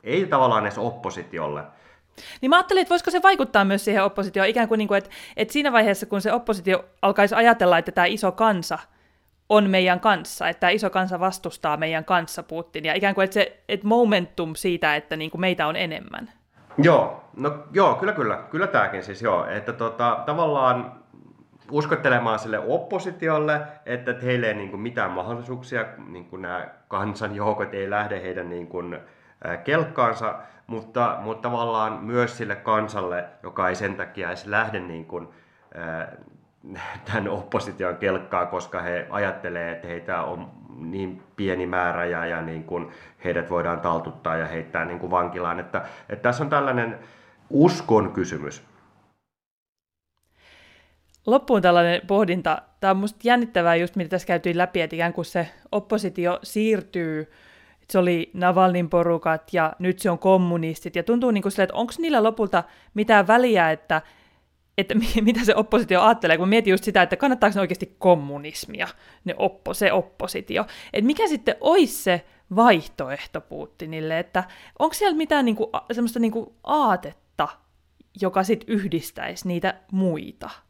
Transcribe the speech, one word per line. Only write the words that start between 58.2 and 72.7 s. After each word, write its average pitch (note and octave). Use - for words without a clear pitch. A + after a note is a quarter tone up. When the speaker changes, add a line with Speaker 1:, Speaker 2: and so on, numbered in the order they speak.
Speaker 2:
Navalnin F3+
porukat E3+
ja D#3+
nyt F3+
se F#3
on E3+
kommunistit. E3+
Ja E3+
tuntuu, A#3+
niin G3+
kuin, G3
silleen, G3+
että -
onko A#3+
niillä D4+
lopulta G#3+
mitään G#3
väliä, G#3+
että, D#3
että G3
mi-, A3+
<laughs> -
mitä A3+
se G3+
oppositio G#3+
ajattelee, G3
kun F3+
mietin A3+
just F#3+
sitä, G3+
että F3
kannattaako B3
ne G3
oikeasti F#3
kommunismia, D3+
ne -
oppo-, -
se F#3+
oppositio. -
Et G#3
mikä D4+
sitten D4+
olisi E4
se F3
vaihtoehto D#3